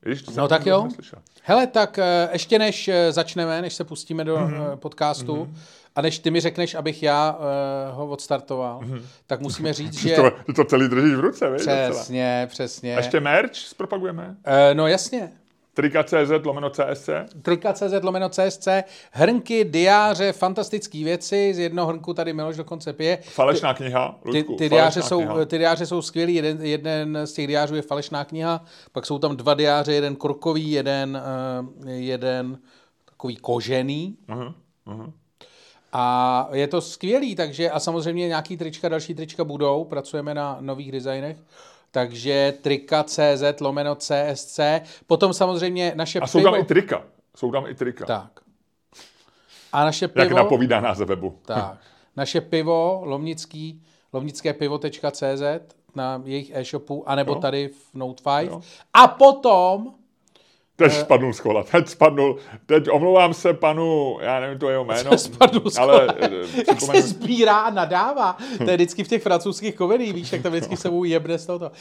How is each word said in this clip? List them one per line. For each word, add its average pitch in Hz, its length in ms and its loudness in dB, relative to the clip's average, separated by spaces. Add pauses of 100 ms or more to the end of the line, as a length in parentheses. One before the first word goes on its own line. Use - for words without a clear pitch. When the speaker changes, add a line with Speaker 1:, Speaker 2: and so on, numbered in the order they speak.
Speaker 1:
Víš, 135 160 -6
to - 80 -18
Speaker 2:
No 113 40 -12
Speaker 1:
jsem 139 140 0
Speaker 2:
tak 156 180 2
jo. 196 180 2
Speaker 1:
neslyšel. - 340 -14 (240)
Speaker 2:
Hele, 247 240 4
tak, 214 320 0
eh, 175 340 2
ještě 175 260 2
než, 214 300 -2
eh, 175 240 2
začneme, 165 500 -2
než 170 120 -8
se 175 100 -8
pustíme 160 400 -8
do, 160 140 -2
Speaker 1:
Mhm. 147 160 -2 (180)
Speaker 2:
eh, 139 40 -10
podcastu 147 600 -4
Speaker 1:
Mhm. 156 200 -10 (400)
Speaker 2:
a 143 60 -2
než 160 160 -2
ty 170 120 -2
mi 165 100 2
řekneš, 170 340 -4
abych 156 280 -8
já, 151 360 0
eh, 139 540 -6
ho 143 140 -10
odstartoval, 135 760 -6
Speaker 1:
Mhm. 123 260 -12 (200)
Speaker 2:
tak 127 140 -6
musíme 151 320 -6
říct, 151 220 -8
Speaker 1:
<laughs> 147 80 -10
Ty 208 60 0
Speaker 2:
že 160 80 2
Speaker 1:
to, 131 140 6
ty - 220 -6
to 147 120 4
celý 131 240 4
držíš 139 260 4
v 131 60 0
ruce, 170 300 0
viď, 131 80 -2
docela. 135 320 0
Speaker 2:
Přesně, 123 600 -2
přesně. 123 420 -8
Speaker 1:
Ještě 123 280 0
merch 156 340 2
zpropagujeme? 185 920 -8
Speaker 2:
Eh, 143 300 6
no 156 120 2
jasně. 185 460 -2 (420)
Speaker 1:
Trika 147 300 2
C 151 220 2
Z 151 180 0
lomeno 143 260 -4
C 139 180 -2
S 139 120 -6
C? 156 260 -6 (160)
Speaker 2:
Trika 175 300 0
C 202 160 -4
Z 190 160 -2
lomeno 185 240 -2
C 185 160 -2
S 190 140 -4
C. 190 260 0 (280)
Hrnky, 220 520 2
diáře, 190 680 4
fantastický 190 720 -4
věci. 190 500 0
Z 175 40 -8
jednoho 170 300 -2
hrnku 165 260 -6
tady 165 180 -4
Miloš 156 240 -6
dokonce 156 360 -10
pije. 160 300 0
Speaker 1:
Falešná 139 520 2
Speaker 2:
Ty, - 100 -12
Speaker 1:
kniha, 127 380 -2
Speaker 2:
ty, - 60 -10
Speaker 1:
Luďku, 151 280 -2
Speaker 2:
ty 156 120 0
diáře 160 320 6
Speaker 1:
falešná - 80 -2
Speaker 2:
jsou, 180 100 2
Speaker 1:
kniha. 160 260 0
Speaker 2:
ty 165 140 -4
diáře 165 280 2
jsou 170 160 -4
skvělý. 170 320 -2
Jeden, 156 280 -2
jeden 151 600 -4
z 151 80 -10
těch 147 140 -6
diářů 147 280 0
je 151 80 -4
falešná 147 420 -6
kniha, 165 400 -6 (280)
pak 127 140 -8
jsou 147 120 -4
tam 143 180 -2
dva 127 180 2
diáře, 147 380 2
jeden 143 240 0
korkový, 151 560 -4
jeden, 135 500 -2 (640)
eh, 131 40 -12
jeden 127 680 -6 (460)
takový 123 320 -12
kožený. 131 800 -4 (120)
Speaker 1:
Mhm, 123 260 -10 (320)
mhm. 110 260 -16 (800)
Speaker 2:
A 127 600 0
je 139 160 -2
to 170 120 -2
skvělý, 233 540 -4
takže 160 360 -4
a 151 100 -2
samozřejmě 170 480 -4
nějaký 165 280 -6
trička, 165 320 -6
další 160 260 -6
trička 160 300 -8
budou, 143 400 -2
pracujeme 147 500 -8
na 143 260 -6
nových 135 320 -10
designech. 135 440 -6 (560)
Takže 131 720 0
trika 147 420 0
C 147 320 2
Z 143 240 0
lomeno 143 340 -2
C 147 340 -2
S 139 160 -8
C. 151 360 0 (260)
Potom 180 260 4
samozřejmě 180 640 -2
naše 160 260 -4
Speaker 1:
A 147 60 -4
jsou 160 160 4
tam 190 100 8
Speaker 2:
pivo. 196 120 2
Speaker 1:
i - 20 -12
trika. 165 360 2 (340)
Jsou 120 160 -4
tam 135 140 -4
i 120 80 -12
trika. 123 320 -6
Speaker 2:
Tak. 104 340 -8 (1300)
A 143 120 2
naše 156 200 -2
Speaker 1:
Jak 135 240 2
Speaker 2:
pivo. 120 100 2
Speaker 1:
napovídá 123 420 4
název 101 280 -2
webu. 92 380 -4
Speaker 2:
Tak. 101 320 -6 (380)
Naše 139 240 -4
pivo, 165 640 -2
lomnický, 156 800 -10 (300)
lomnické 143 400 -6
pivo 147 260 -4
tečka 147 320 -6
C 135 260 -4
Z, 147 380 -6 (200)
na 131 300 -8
jejich 139 300 -8
e-shopu, 143 540 -8
anebo 139 240 0
Speaker 1:
Jo. 143 80 -4
Speaker 2:
tady 139 280 -2
v - 260 -20
Note 127 280 -10
five. 147 300 -2
Speaker 1:
Jo. 170 80 -12 (340)
Speaker 2:
A 262 140 12
potom 240 840 6 (800)
Speaker 1:
Teď 151 160 6
Speaker 2:
Eh. 147 80 0
Speaker 1:
spadnul 131 320 4
z - 80 -10
kola, 107 220 0
teď 160 260 2
spadnul, 143 480 4 (300)
teď 151 240 4
omlouvám 175 440 6
se 170 200 2
panu, 156 640 0
já 127 200 -2
nevím 135 180 -6
to 139 120 -2
jeho 131 140 0
jméno, 123 340 2
Speaker 2:
<laughs> - 0 -
Spadl - 520 4
z - 80 -4
Speaker 1:
ale, 131 280 8
Speaker 2:
kola. 120 140 2
Speaker 1:
eh, - 160 2
Speaker 2:
<laughs> 170 200 -6
Jak 247 240 2
se - 60 -4
Speaker 1:
připomenu- - 160 6
Speaker 2:
sbírá 226 580 2
a 220 100 0
nadává. 190 680 0 (220)
To 220 120 0
je 180 60 4
vždycky 175 280 0
v - 40 -16
těch 226 140 0
francouzských 196 540 -2
komediích, 214 380 0
víš, 170 180 -10
jak 160 100 -4
tam 175 100 -2
vždycky 170 240 -6
se 180 140 -6
mu 175 140 -2
jebne 165 340 -2
z 165 80 -14
tohoto. 175 240 -8 (100)